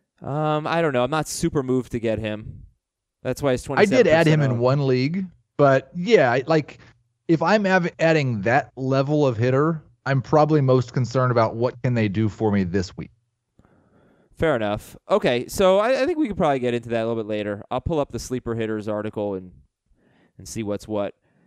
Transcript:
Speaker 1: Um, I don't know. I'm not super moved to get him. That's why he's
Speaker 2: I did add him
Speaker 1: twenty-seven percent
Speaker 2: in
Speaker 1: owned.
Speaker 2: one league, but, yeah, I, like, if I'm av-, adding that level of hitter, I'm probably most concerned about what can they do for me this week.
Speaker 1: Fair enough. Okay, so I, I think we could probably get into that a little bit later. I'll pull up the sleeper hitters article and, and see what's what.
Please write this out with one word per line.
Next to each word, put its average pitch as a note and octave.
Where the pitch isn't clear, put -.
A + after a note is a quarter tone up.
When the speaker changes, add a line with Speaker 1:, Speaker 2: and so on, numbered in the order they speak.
Speaker 1:
Um, D3+
I D#3+
don't D#3
know. B2
I'm B2+
not D3+
super D#3
moved B2+
to A#2
get A2
him. G#2+
That's B2+
why C#3
he's B2
Speaker 2:
I C#3+
did G#3+
add D#3+
him D3+
Speaker 1:
twenty-seven -
percent -
Speaker 2:
in C3+
Speaker 1:
owned. A#2
Speaker 2:
one C3+
league, C#3
but, C3+
yeah, F3
I, B2+
like, D#3
if E3
I'm G3
av-, F#3
adding D3
that A#2
level C3+
of A#2+
hitter, C3+
I'm C#3
probably D3+
most B2+
concerned B2+
about A2+
what A#2+
can B2
they A2
do G#2
for G#2+
me G2+
this F2+
week. -
Speaker 1:
Fair D#3
enough. G#2
Okay, D3
so F#3+
I, B3
I C4+
think F4
we D4+
could F#3+
probably C#3+
get A#2+
into A#2
that A2+
a -
little A#2
bit G#2
later. G#2
I'll B2+
pull E3
up C#3
the A#2
sleeper A#2+
hitters A2
article G#2
and, F#2
and G2
see A#2
what's G2+
what. G#2